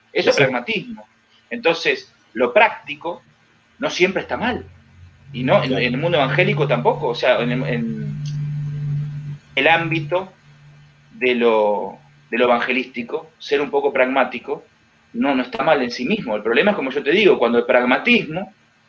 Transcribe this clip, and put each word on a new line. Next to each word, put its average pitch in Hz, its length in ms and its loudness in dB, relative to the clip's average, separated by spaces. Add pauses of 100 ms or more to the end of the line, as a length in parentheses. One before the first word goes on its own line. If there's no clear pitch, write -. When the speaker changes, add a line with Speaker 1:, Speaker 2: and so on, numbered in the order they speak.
(120)
Speaker 1:
Eso - 180 0
es - 60 2
Speaker 2:
Exacto. - 20 0 (120)
Speaker 1:
pragmatismo. 131 560 -6 (440)
Entonces, 143 600 -2 (200)
lo 120 220 4
práctico - 680 0 (560)
no 156 120 -4
siempre 175 320 0
está - 160 -6
mal. 240 260 -4 (680)
Y 123 80 -6
no, 160 200 4
en, - 60 -2
Speaker 2:
Claro. - 160 0
Speaker 1:
en 120 100 0
el 135 60 -2
mundo 170 180 0
evangélico 143 480 2
tampoco. 127 420 0
O 120 60 -2
sea, 123 280 2
en, 120 80 -2 (140)
en 113 500 -4 (1400)
el 139 140 2
ámbito 165 640 -2 (760)
de 123 240 0
lo, 104 640 2 (320)
de 117 80 -2
lo 123 60 4
evangelístico, 123 920 -2
ser 143 220 -2
un 139 100 -4
poco 139 220 0
pragmático 131 720 -2 (480)
no, 131 220 0
no 127 80 0
está - 200 -6
mal 147 200 2
en 120 80 -4
sí 120 160 -6
mismo. 170 300 -2
El 104 60 -6
problema 139 280 2
es, 202 60 0
como 135 140 -4
yo 139 120 -4
te 139 80 -2
digo, 170 280 6
cuando 120 200 2
el 117 80 2
pragmatismo 147 880 2 (340)